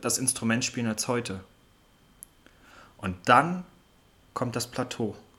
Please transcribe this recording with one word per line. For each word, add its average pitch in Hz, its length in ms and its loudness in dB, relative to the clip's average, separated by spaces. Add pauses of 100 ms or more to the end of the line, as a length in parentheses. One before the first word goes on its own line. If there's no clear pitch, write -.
das - 180 0
Instrument 123 460 0
spielen 120 220 -4
als 110 200 -2
heute. 117 380 -4 (1500)
Und 95 200 -4 (120)
dann 160 360 6 (680)
kommt 120 240 -4
das 120 100 -4
Plateau. 120 480 -4 (240)